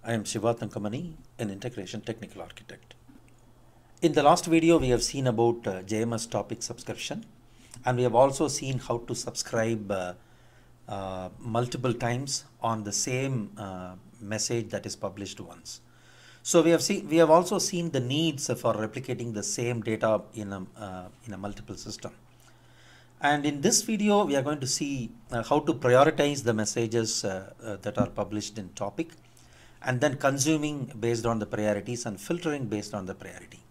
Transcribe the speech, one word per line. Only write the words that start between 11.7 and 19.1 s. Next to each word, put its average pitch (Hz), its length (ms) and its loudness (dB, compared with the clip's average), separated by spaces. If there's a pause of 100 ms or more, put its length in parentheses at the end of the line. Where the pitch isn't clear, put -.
times 123 540 -2 (160)
on 113 220 -2
the 104 80 -6
same, 127 640 -2
uh, 92 380 -12 (260)
message 107 480 -4
that 101 160 -6
is 101 100 -8
published 98 440 -8
once. - 420 -16 (600)
So 170 180 6
we 165 80 6
have 165 140 6
seen, - 260 -2
we 156 80 4
have 160 140 8
also 175 260 6
seen 170 320 -2
the 131 100 0
needs 139 460 0 (160)
for 113 140 2
replicating 117 580 -6